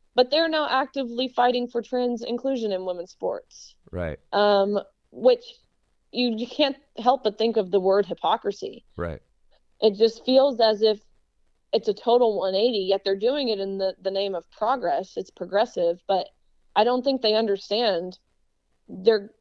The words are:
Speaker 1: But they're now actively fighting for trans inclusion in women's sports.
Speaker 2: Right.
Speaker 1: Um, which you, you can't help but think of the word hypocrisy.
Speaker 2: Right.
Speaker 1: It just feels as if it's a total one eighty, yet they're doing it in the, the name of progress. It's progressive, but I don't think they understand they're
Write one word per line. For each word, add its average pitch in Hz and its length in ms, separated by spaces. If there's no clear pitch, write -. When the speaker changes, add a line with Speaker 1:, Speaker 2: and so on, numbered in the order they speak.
Speaker 1:
But 254 160
they're 320 180
now 311 200
actively 254 600
fighting 247 380
for 240 140
trans 247 420
inclusion 240 480
in 185 140
women's 180 260
sports. - 640
Speaker 2:
Right. 85 280
Speaker 1:
Um, 202 460
which 247 320
you, 240 260
you 233 80
can't 269 300
help 254 260
but 214 160
think 220 180
of 185 140
the 196 80
word 196 260
hypocrisy. - 800
Speaker 2:
Right. 85 260
Speaker 1:
It 208 140
just 220 300
feels 262 340
as 220 240
if 214 160
it's 220 140
a 208 60
total 233 460
one 190 160
eighty, 214 240
yet 190 240
they're 196 120
doing 247 340
it 202 100
in 196 180
the, 190 240
the 190 100
name 196 240
of 170 160
progress. 196 640
It's 190 140
progressive, 180 760
but 190 200
I 214 80
don't 247 200
think 262 180
they 214 140
understand 202 840
they're 202 540